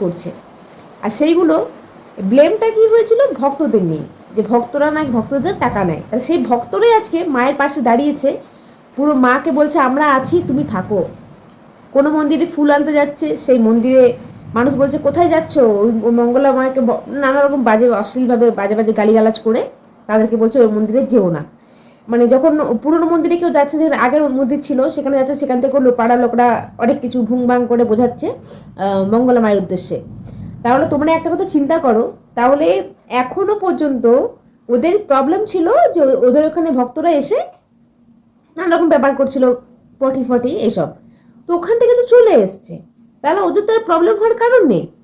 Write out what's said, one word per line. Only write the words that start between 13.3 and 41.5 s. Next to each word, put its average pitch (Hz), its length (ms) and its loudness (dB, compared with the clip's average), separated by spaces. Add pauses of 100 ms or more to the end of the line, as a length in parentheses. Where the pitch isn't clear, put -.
সেই 254 220 0
মন্দিরে 240 540 4 (420)
মানুষ 254 220 0
বলছে, 269 220 0
"কোথায় 302 300 0
যাচ্ছ?" 320 300 -2
ওই, 220 440 2
ওই 226 80 0
মঙ্গলা 240 420 2
মাকে 262 280 -2
ব-, 233 260 -2
নানা 277 360 -2
রকম 277 200 0
বাজে, 226 280 2
অশ্লীলভাবে 233 600 0
বাজে 202 240 -2
বাজে 220 180 0
গালিগালাজ 220 480 2
করে 226 280 -2 (380)
তাদেরকে 220 300 0
বলছে, 226 240 2
"ওই 226 80 6
মন্দিরে 214 380 0
যেও 202 240 2
না।" 151 140 -6 (640)
মানে, 240 200 2
যখন 269 480 2
পুরোনো 320 300 0
মন্দিরে 339 300 0
কেউ 349 140 -2
যাচ্ছে, 285 280 0
যেখানে 302 180 0
আগের 269 320 0
মন্দির 269 340 -2
ছিল, 269 260 -2
সেখানে 277 300 -4
যাচ্ছে, 262 160 -2
সেখান 254 260 -2
থেকে 269 200 0
লো-, 254 120 2
পাড়ার 240 260 0
লোকরা 240 500 0 (100)
অনেক 240 220 0
কিছু 247 220 -4
ভুংভাং 247 440 0
করে 240 180 2
বোঝাচ্ছে, 240 460 -2
আহ, 196 840 -4
মঙ্গলা 247 260 2
মায়ের 208 180 2
উদ্দেশ্যে। 180 440 -6 (600)
তাহলে 269 240 2
তোমরা 302 260 0
একটা 320 180 -2
কথা 349 140 -2
চিন্তা 311 340 0
করো, 240 340 0 (220)
তাহলে 285 500 2 (240)
এখনো 359 460 -2
পর্যন্ত 294 520 -2 (600)
ওদের 320 300 0
প্রবলেম 302 460 0
ছিল 359 260 -2 (240)
যে 339 60 0
ও-, 262 260 2
ওদের 294 200 4
ওখানে 320 240 -2
ভক্তরা 262 400 -2
এসে 302 260 0 (1200)
নানা 339 200 0
রকম 339 120 2
ব্যাপার 277 260 2
করছিল, 254 400 0 (440)
পটি 262 300 -2
ফটি 240 200 0
এসব, 226 400 -2 (580)
তো 339 80 -2